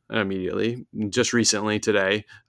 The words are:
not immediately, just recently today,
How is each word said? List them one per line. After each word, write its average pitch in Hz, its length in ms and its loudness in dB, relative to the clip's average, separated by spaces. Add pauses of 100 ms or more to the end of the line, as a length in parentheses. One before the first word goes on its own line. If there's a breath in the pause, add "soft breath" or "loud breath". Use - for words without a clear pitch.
(100)
not 110 120 0
immediately, 98 640 -2 (240)
just 117 240 0
recently 107 460 2
today, 104 460 2 (240 soft breath)